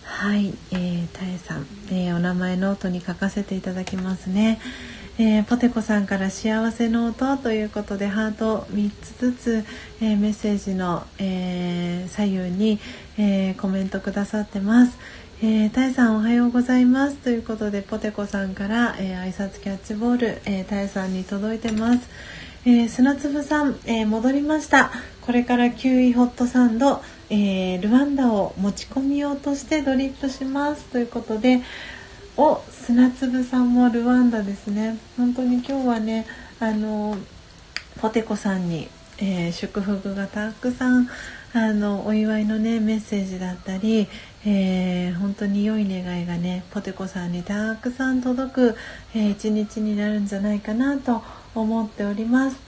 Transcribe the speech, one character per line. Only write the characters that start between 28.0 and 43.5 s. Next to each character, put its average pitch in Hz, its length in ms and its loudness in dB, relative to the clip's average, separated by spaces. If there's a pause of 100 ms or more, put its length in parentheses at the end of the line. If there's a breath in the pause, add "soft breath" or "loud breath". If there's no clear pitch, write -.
ン 285 120 0
ダ 254 160 4
を 196 260 0
持 196 140 0
ち - 160 -8
込 - 140 -4
み 277 180 0
用 285 160 -2
と 285 200 -2
し 277 100 -10
て 311 160 0
ド 269 140 0
リ 269 120 2
ッ 262 60 -6
プ 277 160 -4
し 269 160 -8
ま 285 300 -2
す 294 100 -16
と 247 140 -2
い 240 40 0
う 233 40 -4
こ 240 140 -8
と 220 180 -4
で、 247 220 4 (760 loud breath)
お、 - 340 4
砂 247 400 4
粒 254 340 0
さ 254 180 0
ん 247 120 4
も 247 160 6
ル 233 160 0
ワ 247 140 6
ン 240 120 6
ダ 220 120 -2
で 196 100 -4
す - 140 -10
ね。 220 300 -2 (200)
本 247 160 2
当 254 80 -2
に 247 140 2
今 269 260 -2
日 254 60 2
は 233 120 2
ね、 220 260 -2 (340 loud breath)
あ 220 120 0
の、 214 460 -2 (840)
ポ 220 100 0
テ 226 120 2
コ 220 140 -2
さ 196 220 -2
ん 175 120 -2
に、 165 180 -4 (300)
え 180 320 -2
ー、 - 20 -4
祝 202 300 -6
福 196 320 -4
が 196 140 -4
た 214 240 -6
く 247 200 -4
さ 254 280 2
ん、 247 100 2 (440 loud breath)
あ 220 200 2
の、 208 320 0
お 214 80 0
祝 214 260 2
い 214 60 0
の 214 140 0
ね、 226 200 0
メ 214 180 0
ッ - 20 -2
セ 208 220 -4
ー 190 60 -4
ジ 185 120 -8
だ 185 140 -4